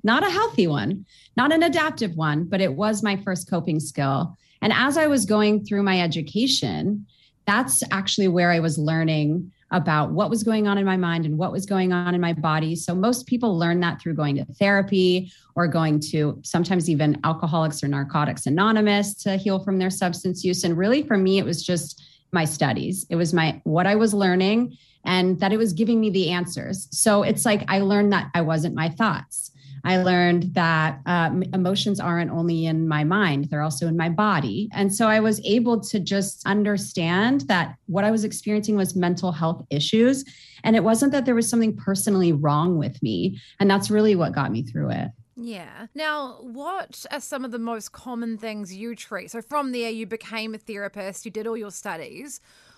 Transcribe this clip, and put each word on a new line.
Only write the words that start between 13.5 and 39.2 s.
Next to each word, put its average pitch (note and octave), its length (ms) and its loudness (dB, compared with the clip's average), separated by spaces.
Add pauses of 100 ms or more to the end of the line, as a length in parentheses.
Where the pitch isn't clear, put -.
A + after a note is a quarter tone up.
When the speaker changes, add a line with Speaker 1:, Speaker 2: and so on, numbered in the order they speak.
Speaker 1:
learn E3+ 220 2
that E3+ 200 -2
through E3 140 -4
going D3 220 0
to C#3 80 -4
therapy G3 880 2 (240)
or F3 100 2
going D#3 320 2 (120)
to D3+ 340 0
sometimes F3 440 0
even D3+ 360 2
Alcoholics D#3+ 580 0
or C#3+ 60 -2
Narcotics C#3+ 580 -2
Anonymous G3+ 760 2
to G3 140 0
heal F#3+ 280 -2
from G3 140 0
their F#3 120 0
substance F3+ 540 -4
use. F3+ 180 0
And E3+ 160 0
really A#3 240 2
for B3 140 0
me, F#3+ 220 4
it F3+ 60 0
was E3 200 -2
just D#3+ 360 -4 (320)
my E3+ 120 2
studies. D3+ 680 -2
It E3 60 0
was E3+ 180 0
my, D#3+ 300 0
what E3 220 2
I G3+ 100 4
was G#3+ 180 4
learning G3 640 2 (280)
and F#3 360 2
that G3 120 2
it A3 60 2
was A3 140 2
giving A3 280 2
me G#3+ 100 2
the F3 200 0
answers. F3+ 640 -6
So G#3 300 4
it's - 220 0
like, G#3 240 2
I G3 120 2
learned G3+ 320 4
that F3+ 220 -2
I E3+ 80 2
wasn't D#3+ 320 0
my D#3+ 140 -2
thoughts. - 600 -4 (360)
I F#3 160 2
learned F3+ 520 4
that, D#3+ 520 2
uh, E3+ 240 2
m-, F3+ 140 -2 (100)
emotions F#3+ 460 0
aren't E3+ 320 -2
only E3 340 0
in D#3+ 220 0
my D3+ 160 2
mind, D#3 400 2
they're D3+ 180 -2
also D#3+ 240 -2
in E3 100 0
my E3 120 0
body. G3 640 0
And G3 200 0
so A3 140 2
I G#3+ 140 4
was G#3+ 240 2
able A3+ 360 2
to - 200 -4
just G3 440 -4
understand G3+ 1000 0
that F3+ 340 0 (100)
what G3 160 0
I G#3 80 2
was A3 140 0
experiencing G#3 520 -2
was F#3+ 200 0
mental F3+ 340 0